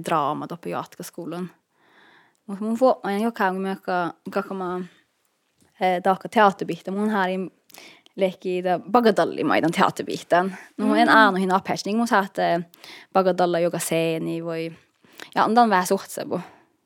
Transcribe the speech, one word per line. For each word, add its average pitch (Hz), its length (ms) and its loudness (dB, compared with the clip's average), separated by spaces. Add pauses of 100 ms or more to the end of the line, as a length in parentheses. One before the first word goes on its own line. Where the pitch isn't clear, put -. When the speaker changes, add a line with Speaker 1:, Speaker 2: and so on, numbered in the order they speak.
Speaker 1:
drama 151 440 -2
da 175 120 -12
på 175 80 -10
jatkaskolen. 170 800 -10 (1040)
Og 196 100 -10
hun 220 180 -4
får, 254 220 4
og 190 100 -6
jeg 208 280 -2
kan 190 200 0
jo 190 60 -4
møke, 190 340 -4 (320)
hva 196 160 -4
kan 196 140 -10
man, 180 260 -6 (920)
eh, 185 240 2
da 196 160 4
kan - 140 -14
teaterbiten, 190 600 2
men 208 140 -2
hun 214 80 -2
har 190 180 0
en 185 140 -6 (720)
lek 185 260 -2
i 180 160 -2
det, 180 140 0 (180)
Bagadalli 175 540 2
med 101 100 2
i 117 80 2
den 170 80 0
teaterbiten. - 800 0 (260)
Nå 214 160 0
er 214 80 4
en 240 60 6
Speaker 2:
Mm. - 80 6
Speaker 1:
annen, 214 200 8
og 190 60 0
hun 190 80 0
har 190 120 2
persning, 196 360 -4
hun 233 100 0
sa 226 140 4
at, 196 180 -6
eh, 170 200 2 (540)
Bagadalla 180 480 2
yoga 170 180 -2
scene 165 480 -2 (100)
i 165 40 -8
vår... 165 340 -8 (600)
Ja, 196 120 4
men 220 80 0
den 233 140 6
var 185 120 4
jeg 180 60 -4
så 196 100 2
åt - 140 -12
seg - 180 -10
på. 175 140 -6 (420)